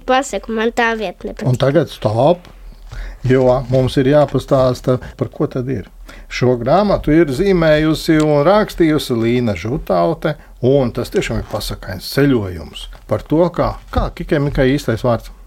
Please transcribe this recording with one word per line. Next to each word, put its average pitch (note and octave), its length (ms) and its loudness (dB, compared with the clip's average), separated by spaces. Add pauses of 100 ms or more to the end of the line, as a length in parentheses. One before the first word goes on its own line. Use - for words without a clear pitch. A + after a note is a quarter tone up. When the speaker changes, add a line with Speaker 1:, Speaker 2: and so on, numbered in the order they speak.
Speaker 1:
pasaku, - 540 -2
man A3 180 -2
tā A3+ 240 0
vieta G3 300 -8
nepatīk. - 200 -10
Speaker 2:
Un B2+ 100 0
tagad C#3 340 2
stop, C3 580 0 (680)
jo C3 260 2 (220)
mums C3 320 0
ir C3 100 2
jāpastāsta, C3+ 880 2 (240)
par A2+ 100 -4
ko - 180 -4
tad C3 220 -6
ir. - 220 -8 (360)
Šo B2+ 300 2
grāmatu D3+ 560 2
ir E3 160 6
zīmējusi D#3 920 2
un D3+ 200 4
rakstījusi D#3 800 2
Līna A#2 340 0
Žutaute, D#3+ 800 -2 (300)
un C3 300 4
tas - 200 -6
tiešām A2+ 300 -2
ir - 20 -10
pasakains - 640 -10
ceļojums G2+ 800 -2 (160)
par G#2 180 -4
to, D#3+ 300 0
kā, B2 240 -2 (140)
kā G#3+ 220 -4
Kikai D#3+ 300 -4
Mikai C#3+ 320 0
īstais C3 320 -2
vārds. A#2 240 0 (180)